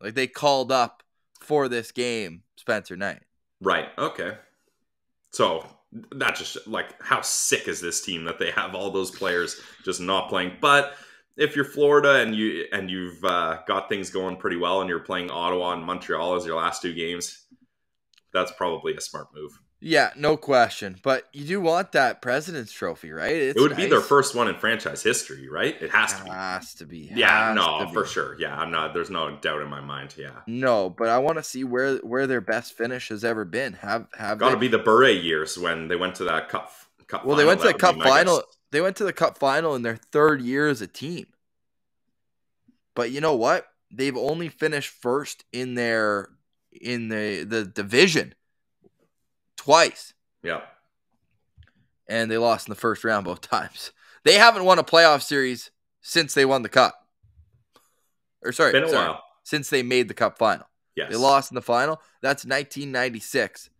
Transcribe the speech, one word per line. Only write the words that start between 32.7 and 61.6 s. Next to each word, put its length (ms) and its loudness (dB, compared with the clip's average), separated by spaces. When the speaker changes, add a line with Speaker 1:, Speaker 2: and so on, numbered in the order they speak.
Speaker 1:
finish 380 -6
has 120 -10
ever 220 -2
been. 300 -6
Have, 400 -6
have 240 -6
Speaker 2:
Gotta 180 4
Speaker 1:
they 40 0
Speaker 2:
be 80 2
the 100 2
Bure 320 6
years 480 -2
when 300 -4
they 80 -2
went 200 -2
to 80 -6
that 240 -2
cup, 240 -8
cup 200 -8
Speaker 1:
Well, 100 2
they 80 6
Speaker 2:
final. 40 8
Speaker 1:
went 120 6
to 60 4
Speaker 2:
That 20 8
Speaker 1:
the 60 4
Speaker 2:
would 60 -4
Speaker 1:
cup 160 6
Speaker 2:
be 20 -10
my 80 0
guess. 80 8
Speaker 1:
final. 280 4
They 80 2
went 160 0
to 80 -4
the 80 -2
cup 260 0
final 360 0
in 80 -6
their 140 -4
third 300 4
year 280 0
as 120 0
a 60 -10
team. 400 -12
But 160 -4
you 100 -8
know 160 2
what? 300 2
They've 240 -4
only 320 -4
finished 420 -4
first 640 -6
in 220 -8
their, 560 -2
in 360 -8
the, 360 -4
the 200 -2
division 720 2
twice. 580 4
Speaker 2:
Yeah. 180 -6
Speaker 1:
And 220 -2
they 80 0
lost 300 2
in 40 -8
the 80 -12
first 240 -2
round 200 2
both 160 -8
times. 520 -6
They 100 8
haven't 300 8
won 140 8
a 60 4
playoff 380 6
series 480 -2
since 340 -2
they 100 6
won 180 2
the 60 -6
cup. 380 4
Or 80 -4
sorry, 200 4
Speaker 2:
Been 120 4
a 40 -2
Speaker 1:
sorry, 200 2
Speaker 2:
while. 140 -8
Speaker 1:
since 260 -4
they 120 2
made 260 2
the 60 -10
cup 240 0
final. 280 2
Speaker 2:
Yes. 160 -6
Speaker 1:
They 60 -4
lost 340 4
in 60 -8
the 60 -8